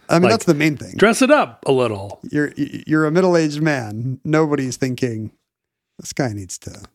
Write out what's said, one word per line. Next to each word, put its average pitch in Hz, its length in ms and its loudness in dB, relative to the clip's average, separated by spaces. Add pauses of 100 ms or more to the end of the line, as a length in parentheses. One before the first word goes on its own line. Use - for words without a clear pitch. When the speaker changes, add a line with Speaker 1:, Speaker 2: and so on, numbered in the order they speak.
Speaker 1:
I - 60 2
mean, 170 80 4
Speaker 2:
like, 143 80 6
Speaker 1:
that's 117 160 0
the 170 80 4
main 147 220 0
thing. - 200 -14
Speaker 2:
"Dress 220 260 4
it 254 80 6
up 240 360 2
a 143 60 2
little." 107 480 -2 (100)
Speaker 1:
You're, 147 260 -2
you're 151 480 -2
a 151 60 2
middle-aged 165 500 2
man. 127 640 -4
Nobody's 147 540 0
thinking, 123 540 -4 (680)
"This - 160 -14
guy 127 180 -2
needs 101 280 -10
to - 220 -18 (120)